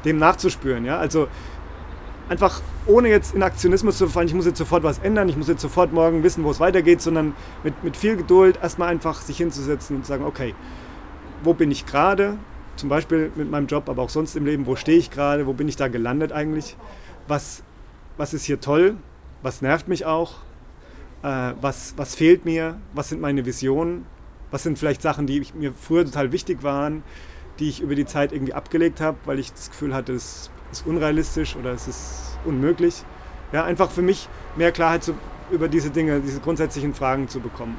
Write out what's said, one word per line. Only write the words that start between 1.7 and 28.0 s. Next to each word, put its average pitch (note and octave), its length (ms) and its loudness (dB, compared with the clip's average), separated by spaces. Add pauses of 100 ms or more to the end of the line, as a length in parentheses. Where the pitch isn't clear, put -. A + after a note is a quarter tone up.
einfach F3+ 320 2 (260)
ohne A#3 220 8
jetzt G#3 260 4
in G3 80 2
Aktionismus F#3+ 560 2
zu F#3 100 4
fallen, E3+ 200 2
ich D3+ 60 0
muss F3+ 120 2
jetzt F3 120 2
sofort E3+ 240 2
was D3+ 160 2
ändern, G3+ 300 2
ich D3 80 0
muss C#3+ 120 -2
jetzt E3 140 0
sofort E3 300 2
morgen E3 300 4
wissen, E3+ 220 4
wo D3 60 2
es C3 100 -2
weitergeht, F3 400 6
sondern D#3 340 0 (280)
mit, D3 220 -4
mit D#3 120 -4
viel G#3+ 200 2
Geduld F#3 460 8
erstmal F3 260 -2
einfach E3 320 -2
sich - 160 -8
hinzusetzen C#3+ 600 -2
und C3+ 80 -4
zu - 40 -10
sagen, C#3 160 -2
okay, C3+ 300 -4 (880)
wo E3 120 4
bin E3 160 4
ich C#3 160 -2
gerade? G3 520 2 (380)
Zum D3 120 -6
Beispiel D#3 480 2
mit D3+ 140 -4
meinem D3 160 0
Job, D3 220 -2
aber B2+ 140 -2
auch A#2+ 80 -4
sonst D#3 260 -2
im D3+ 80 -2
Leben, C#3+ 220 0
wo B2+ 100 0
stehe D#3 220 4
ich - 120 2
gerade? C#3+ 360 0
Wo C3+ 60 -2
bin D3 160 -2
ich - 80 -4
da C#3 120 0
gelandet B2 440 0
eigentlich? D3+ 440 -4 (500)
Was, - 360 -4 (540)
was D3+ 180 -4
ist D3 100 -6
hier C#3+ 160 -2
toll? E3+ 360 4 (460)
Was B2+ 200 -4
nervt D3 260 0
mich F3+ 160 -2
auch? D#3+ 300 -2 (880)
Äh, C3 380 -2
was, - 360 -4
was C#3+ 180 -8
fehlt E3 300 6
mir? E3 340 -2 (140)
Was C#3+ 160 -6
sind D#3 120 -8
meine C#3+ 260 -2
Visionen? D#3 580 -2 (460)
Was C#3 120 -6
sind D#3 160 -2
vielleicht D3 240 0
Sachen, D3 240 0
die C#3 140 0
ich, - 140 -10
mir C#3+ 180 -4
früher E3 320 2
total C3+ 280 -2
wichtig D#3+ 300 -4
waren, D3 400 -2 (560)
die D3+ 100 -2
ich C#3 120 -6
über C3+ 140 -2
die C#3 100 0